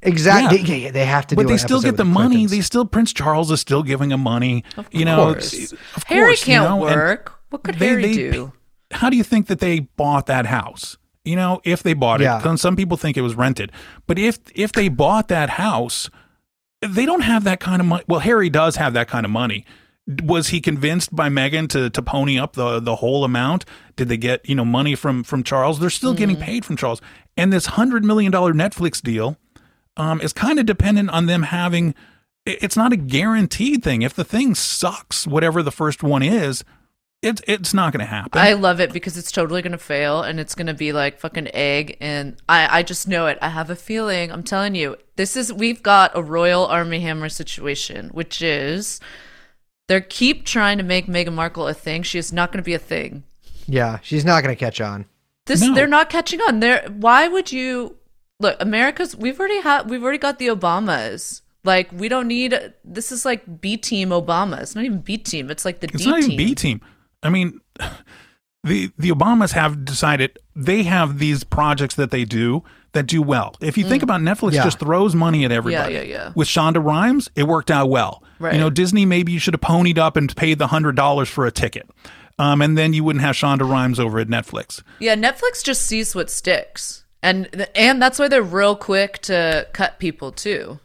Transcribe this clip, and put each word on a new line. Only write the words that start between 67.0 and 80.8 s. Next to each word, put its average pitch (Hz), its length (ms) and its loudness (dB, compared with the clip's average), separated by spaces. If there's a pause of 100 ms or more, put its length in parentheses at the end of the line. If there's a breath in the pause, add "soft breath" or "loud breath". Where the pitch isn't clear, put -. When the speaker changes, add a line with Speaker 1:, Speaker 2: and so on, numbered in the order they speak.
Speaker 2:
I 151 60 0
mean, 180 320 0 (180)
<sighs> - 0 - (840 loud breath)
the, 185 340 -2
the 165 120 0
Obamas 196 420 4
have 151 320 0
decided 135 540 0 (180)
they 185 280 0
have 170 340 0
these 147 260 0
projects 143 520 0
that 139 140 0
they 123 140 0
do 117 380 0 (300 soft breath)
that 143 140 -2
do 160 140 0
well. 135 400 0
If 151 160 -2
you 208 80 2
think 254 160 2
Speaker 3:
Mm. - 40 0
Speaker 2:
about 202 160 0
Netflix 180 320 0
Speaker 1:
Yeah. 147 120 4
Speaker 2:
just 175 140 0
throws 170 360 2
money 165 300 2
at 123 80 0
everybody. 120 420 -2
Speaker 3:
Yeah, 76 80 -6
yeah, - 60 -12
yeah. - 260 -10
Speaker 2:
With 156 140 0
Shonda 165 340 2
Rhimes, 190 520 2
it 143 100 2
worked 160 260 0
out 139 200 4
well. 123 320 0 (160 soft breath)
Speaker 3:
Right. 165 160 -2
Speaker 2:
You 156 60 4
know, 156 100 4
Disney, 180 340 2
maybe 175 280 2
you 170 60 -2
should 170 160 0
have 151 60 -2
ponied 170 380 4
up 160 180 4
and 143 200 0
paid 156 220 2
the 147 100 0
hundred 151 280 0